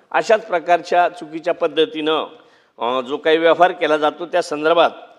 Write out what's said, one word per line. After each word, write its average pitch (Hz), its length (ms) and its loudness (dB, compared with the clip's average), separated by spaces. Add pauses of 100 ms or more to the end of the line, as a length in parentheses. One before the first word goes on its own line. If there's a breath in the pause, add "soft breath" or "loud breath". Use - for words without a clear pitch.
(120)
अशाच 208 360 0
प्रकारच्या 175 600 0
चुकीच्या 165 440 -6
पद्धतीनं, 156 720 -2 (540 soft breath)
अ, 123 220 -2
जो 127 160 -6
काही 156 200 2
व्यवहार 165 340 4
केला 156 260 0
जातो 151 280 -4
त्या 170 160 -2
संदर्भात 156 480 2 (300)